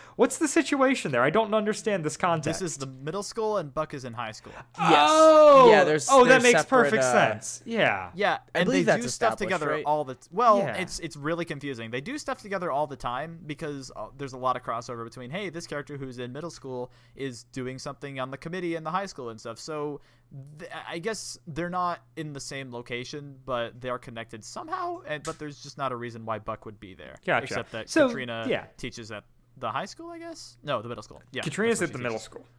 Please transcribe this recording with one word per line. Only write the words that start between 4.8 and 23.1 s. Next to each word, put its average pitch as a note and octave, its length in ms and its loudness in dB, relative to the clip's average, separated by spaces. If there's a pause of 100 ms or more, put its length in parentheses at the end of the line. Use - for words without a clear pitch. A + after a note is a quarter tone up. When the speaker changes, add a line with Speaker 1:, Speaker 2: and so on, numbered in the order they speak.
Speaker 1:
Oh! D#4 600 12
Speaker 3:
Yeah, - 140 10
there's, D3+ 260 0
Speaker 1:
Oh, C4+ 140 10
that B3 60 8
Speaker 3:
there's B3+ 120 8
Speaker 1:
makes A#3+ 180 8
Speaker 3:
separate, B3+ 240 4
Speaker 1:
perfect G#3+ 180 2
Speaker 3:
uh, B3+ 100 4
Speaker 1:
sense. B2 540 2
Yeah. A#2+ 480 0
Speaker 2:
Yeah, F3+ 240 0 (160)
Speaker 3:
I D#3+ 60 2
Speaker 2:
and F3 60 2
Speaker 3:
believe C4 200 2
Speaker 2:
they G#3+ 60 6
Speaker 3:
that's D3 120 2
Speaker 2:
do B2+ 40 -4
stuff A3 260 0
Speaker 3:
established, F#3 260 -2
Speaker 2:
together D3 160 -2
Speaker 3:
right? D3+ 80 -8
Speaker 2:
all D3 200 0
the C3 100 -10
t-, - 160 -20
well, G#3+ 280 4
Speaker 1:
Yeah. - 180 -2
Speaker 2:
it's, - 240 -6
it's E3 160 -10
really E3 280 -4
confusing. C3+ 460 -8
They B2 120 -4
do A#3 160 -10
stuff C4 220 -8
together F#3 300 -6
all C#3+ 160 0
the C#3 100 -12
time D3 500 -8
because, C#3+ 500 -10
uh, G#2+ 200 -12
there's C#3 180 -12
a B2+ 40 -14
lot B2+ 180 0
of A#2+ 60 -10
crossover A#2+ 420 -6
between, B2+ 260 -14
hey, F#3+ 200 -8
this E3 160 -12
character D3 300 -10
who's C3 220 -12
in B2 140 -10
middle D#3 180 -10
school B2+ 420 -12 (220)
is C3 300 -10
doing C3 340 -10
something C#3 420 -12
on C3 100 -8
the C3+ 80 -10
committee E3+ 380 -6
in D#3+ 80 -12
the D#3+ 60 -6
high F#3+ 160 -4
school B2+ 240 -12
and A2 100 -14
stuff. A2+ 180 -12
So D3 420 -8 (580)
th-, E3 120 -16 (180)
I D#3+ 100 -10
guess G3+ 480 -8
they're E3+ 240 -6
not F3 300 -4 (160)
in D3+ 160 -10
the C#3 80 -12
same C3+ 320 -10
location, B2+ 720 -10